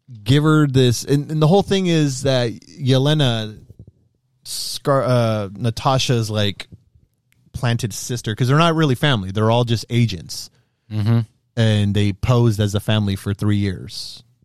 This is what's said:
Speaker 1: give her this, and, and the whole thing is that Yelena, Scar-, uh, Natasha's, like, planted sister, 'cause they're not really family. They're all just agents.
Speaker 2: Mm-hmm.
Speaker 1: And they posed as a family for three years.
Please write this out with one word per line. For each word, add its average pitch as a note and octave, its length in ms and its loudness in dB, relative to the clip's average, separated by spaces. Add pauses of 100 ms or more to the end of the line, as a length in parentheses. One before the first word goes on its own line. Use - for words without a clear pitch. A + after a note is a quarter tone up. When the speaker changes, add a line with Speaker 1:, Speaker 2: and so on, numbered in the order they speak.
(240)
Speaker 1:
give C#3+ 200 4
her D#3 240 4
this, B2+ 360 2
and, C#3+ 280 0
and D#3 100 -2
the D#3 60 4
whole G3 160 4
thing F#3+ 240 0
is D3 360 0
that B2+ 300 0
Yelena, C3 1080 0 (840)
Scar-, - 600 -4
uh, A2+ 480 0
Natasha's, A#2+ 800 -2
like, G#2 380 -4 (840)
planted A#2 400 -4
sister, A#2 440 -8
'cause B2 120 0
they're C#3 100 4
not E3 180 4
really D3+ 200 2
family. A2 360 -2
They're G#2+ 200 2
all A#2+ 140 2
just A#2 240 -2
agents. G#2+ 600 -2 (420)
Speaker 2:
Mm-hmm. A2 300 2 (360)
Speaker 1:
And G#2 380 2
they G#2 180 2
posed A#2+ 460 2
as G#2 160 0
a G2+ 40 -2
family G#2 360 0
for G2 180 -6
three G#2 240 0
years. - 640 -8 (220)